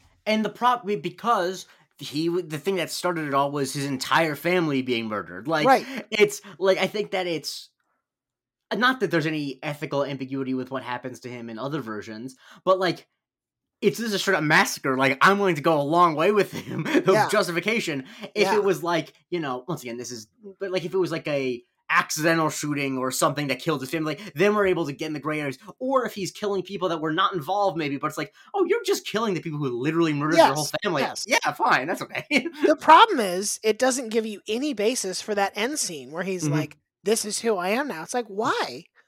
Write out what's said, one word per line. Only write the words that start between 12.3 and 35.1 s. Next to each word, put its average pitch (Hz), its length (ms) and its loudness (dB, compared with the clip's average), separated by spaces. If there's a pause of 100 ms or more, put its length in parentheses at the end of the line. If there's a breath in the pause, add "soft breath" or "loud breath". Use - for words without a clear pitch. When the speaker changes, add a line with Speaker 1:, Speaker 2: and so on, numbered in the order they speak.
Speaker 1:
but, 185 160 4
like, 180 280 -2 (760)
it's, 208 160 2
this 226 100 -4
is 208 60 -2
a 185 60 0
straight 190 160 2
up 151 80 0
massacre. 151 540 2
Like, 131 240 2
I'm 196 160 8
willing 185 180 2
to 143 60 -4
go 160 180 4
a - 20 2
long 165 340 6
way 170 160 4
with 196 200 2
him, - 320 -6
<laughs> - 0 -
the - 180 2 (100)
Speaker 2:
Yeah. 202 160 4
Speaker 1:
justification, 175 760 -2 (280 loud breath)
if 196 180 2
Speaker 2:
Yeah. - 0 -
Speaker 1:
it 202 120 4
was, 170 180 2
like, 165 320 -2 (160 soft breath)
you 175 100 -2
know, 127 280 -4
once 160 140 -6
again, 120 160 -10
this 123 140 -10
is, 110 160 -14 (320)
but, 190 120 -6
like, 180 120 -2
if 175 100 -6
it 190 40 0
was, 165 140 0
like, 160 160 -6
a 131 360 -2 (260)
accidental 165 600 2
shooting 139 480 -4
or 127 120 -2
something 143 380 0
that 131 120 -2
killed 156 200 -2
his 131 100 -8
family, 156 260 -4
like, - 180 -14
then 202 200 4
we're 202 120 2
able 170 200 2
to 143 60 -4
get 156 160 -8
in 156 60 -8
the 147 60 -8
gray 151 200 -4
areas. 139 180 -6 (220 loud breath)
Or 254 260 0
if - 80 -8
he's 180 180 -6
killing 196 300 -4
people 180 280 -4
that 165 100 -4
were 156 120 -2
not 190 220 0
involved, 185 440 0
maybe, 143 200 -4
but 147 100 -4
it's 151 100 -10
like, 147 160 -8 (200 loud breath)
"Oh, 392 100 2
you're 466 200 2
just 381 220 -2
killing 214 280 0
the 156 80 -2
people 151 160 -6
who 143 120 -2 (100)
literally 160 340 2
murdered 156 300 6
your 139 100 6
whole 147 120 0
Speaker 2:
Yes, - 60 -8 (120)
Speaker 1:
family." 160 180 0
Speaker 2:
yes. - 240 -4
Speaker 1:
Yeah, - 260 2
fine, 156 360 2
that's 185 140 -4
okay. - 280 -10
<laughs> 294 200 0 (120)
Speaker 2:
The 294 140 6
problem 339 440 8
is, 196 420 -2
it 214 160 2
doesn't 254 320 0
give 220 160 0
you 208 200 -10
any 254 280 -2
basis 202 480 -2